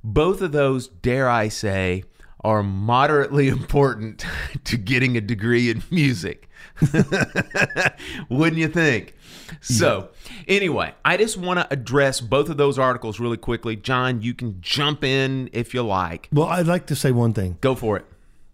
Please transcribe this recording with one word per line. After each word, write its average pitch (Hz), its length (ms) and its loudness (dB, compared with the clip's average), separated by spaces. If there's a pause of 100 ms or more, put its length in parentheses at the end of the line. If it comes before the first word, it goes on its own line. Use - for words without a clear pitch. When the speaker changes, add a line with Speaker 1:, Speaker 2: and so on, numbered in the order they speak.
Speaker 1:
Both 165 380 2
of 175 100 -2
those, 135 360 2
dare 127 420 0
I 113 200 2
say, 95 540 -2 (400)
are 107 200 2
moderately 135 840 2
<laughs> - 20 4
important 113 760 0 (400)
to - 120 -2
getting 123 400 0
a 110 40 0
degree 117 480 0
in 113 200 -4
music. 127 600 -2 (320)
<laughs> - 1500 -2
Wouldn't 160 280 2
you 160 100 0
think? 151 460 0 (480)
So, 110 480 0 (380)
Speaker 2:
Yeah. 196 80 4
Speaker 1:
anyway, 127 380 0 (100)
I 170 140 4
just 220 200 0
wanna 180 340 -2
address 135 500 0
both 135 280 0
of 151 80 -4
those 139 220 2
articles 120 400 -2
really 117 180 -2
quickly. 113 380 -4
John, 127 460 -2
you 120 120 -4
can 110 280 -8
jump 147 420 -2
in 135 500 0
if 117 200 -6
you 123 100 -2
like. 92 480 -4
Speaker 2:
Well, 151 160 4
I'd 170 200 0
like 175 200 0
to 147 80 -2
say 135 160 0
one 117 220 2
thing. 92 280 -4
Speaker 1:
Go 131 140 2
for 107 220 -2
it. - 80 -10 (480)